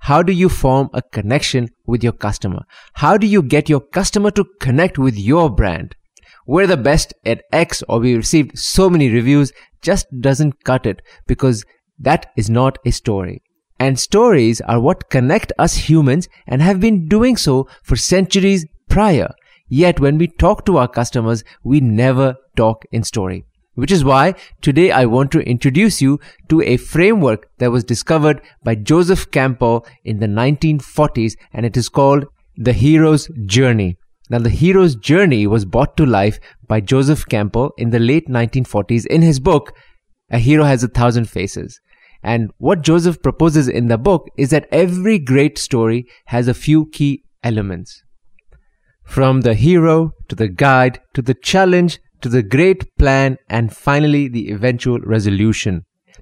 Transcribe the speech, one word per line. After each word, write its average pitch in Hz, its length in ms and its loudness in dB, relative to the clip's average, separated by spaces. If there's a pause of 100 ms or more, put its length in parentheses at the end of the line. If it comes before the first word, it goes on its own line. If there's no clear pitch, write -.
how 151 220 2
do 175 80 0
you 180 200 2
form 135 420 0
a 120 80 -6
connection 120 680 -4 (160)
with 117 180 -4
your 117 80 0
customer? - 540 -8 (260)
How 165 240 2
do 214 100 0
you 202 160 2
get 147 280 -2
your 143 100 2
customer 202 520 -2
to 202 120 0 (160)
connect 151 380 0
with 131 180 0
your 139 320 2
brand? 92 480 -4 (500)
"We're 180 200 2
the 180 100 2
best 143 380 -2 (100)
at 113 260 -4
X," - 380 -2
or 117 120 -2
"We 123 140 0
received 123 440 -2
so 190 320 0
many 151 180 2
reviews," 131 460 0 (260)
just - 260 -2 (140)
doesn't 139 440 -2
cut 127 200 -2
it, 98 160 -6 (260)
because 123 380 -2 (340)
that - 280 -2 (100)
is 107 140 -4
not 127 340 0
a 120 80 0
story. 98 480 -6 (380)
And 131 200 0
stories 165 600 2
are 117 200 0
what 151 280 -2
connect 139 500 0
us - 300 -2
humans 156 400 2 (180)
and 131 140 -2
have 185 180 2
been 185 300 0
doing 226 300 2
so 131 300 0 (140)
for 131 140 -2
centuries 190 680 0 (240)
prior. 180 400 2 (440)
Yet 170 260 2
when 143 180 2
we 170 80 2
talk 180 400 0
to 190 100 2
our 123 100 2
customers, 117 580 -4 (200)
we 139 160 2
never 127 540 0 (220)
talk 113 360 0
in 113 120 -4
story. 92 420 -8 (280)
Which 123 160 -4
is 170 140 2
why 139 300 2 (260)
today 160 300 2
I 127 160 2
want 131 260 0
to 160 160 2
introduce 139 540 0
you 139 180 0 (300)
to 160 100 4
a 123 160 0
framework 170 720 0 (100)
that 123 140 0
was 120 120 0
discovered 151 600 0 (200)
by 117 120 -2
Joseph 165 560 0
Campbell 120 560 -2 (180)
in 110 140 -6
the 107 100 -2
nineteen 143 500 0
forties, 123 600 -4 (160)
and 113 100 -6
it 117 140 -2
is 117 100 -4
called 139 380 2 (280)
The 120 200 -2
Hero's 156 560 2 (160)
Journey. 107 500 0 (320)
Now, 120 120 -2
The 117 100 0
Hero's 175 440 2
Journey 135 520 2
was 104 180 0
brought 117 320 -2
to 165 80 2
life 107 340 0 (300)
by 110 120 -2
Joseph 135 460 0
Campbell 110 520 -4
in 117 100 -4
the 117 220 0
late 160 180 0
nineteen 123 360 -2
forties - 420 -4
in 165 160 2
his 151 180 2
book, 147 320 0 (560)
A 120 100 -2
Hero 147 260 2
Has 131 200 0
a 123 40 -4
Thousand 120 420 -2
Faces. - 500 -10 (420)
And 117 360 -4
what 165 240 0
Joseph 165 400 0
proposes 147 460 0
in 120 200 -2
the 113 80 2
book 160 400 -2
is 131 140 -2
that - 200 -2
every 180 480 0
great 139 380 0
story 113 480 -2 (220)
has 120 200 -2
a 123 220 -4
few 156 240 2
key 143 300 -4 (200)
elements. 98 600 -6 (1000)
From 131 360 0
the 117 140 0
hero, 160 580 2 (160)
to - 80 -12
the 110 120 -2
guide, 127 520 0 (120)
to 139 80 -4
the 123 140 -2
challenge, 180 640 0 (220)
to 131 80 -8
the 120 140 2
great 160 420 0 (120)
plan, 135 400 2 (140)
and 113 220 -4
finally 147 560 0
the 120 200 -8
eventual 120 520 -2
resolution. 104 840 0 (380)